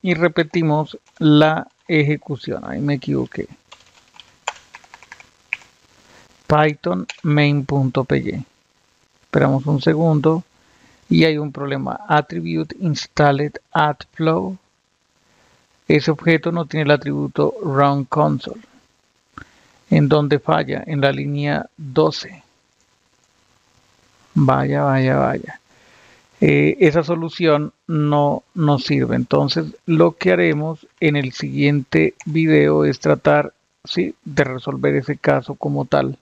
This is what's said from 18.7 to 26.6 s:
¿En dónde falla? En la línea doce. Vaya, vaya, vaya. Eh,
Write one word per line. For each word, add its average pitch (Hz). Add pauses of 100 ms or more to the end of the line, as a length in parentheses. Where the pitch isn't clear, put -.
¿En 147
dónde 147
falla? 156
En 147
la 139
línea 143 (100)
doce. 156 (2000)
Vaya, 135
vaya, 135
vaya. - (800)
Eh, 147